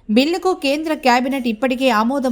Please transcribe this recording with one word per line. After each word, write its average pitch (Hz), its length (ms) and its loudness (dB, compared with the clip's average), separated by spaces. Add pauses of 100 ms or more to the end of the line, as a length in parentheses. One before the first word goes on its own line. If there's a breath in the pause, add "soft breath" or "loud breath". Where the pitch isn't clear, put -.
బిల్లుకు 320 440 2 (140)
కేంద్ర 311 260 -2 (140)
కేబినెట్ 254 480 0
ఇప్పటికే 262 340 0 (120)
ఆమోద 262 300 -2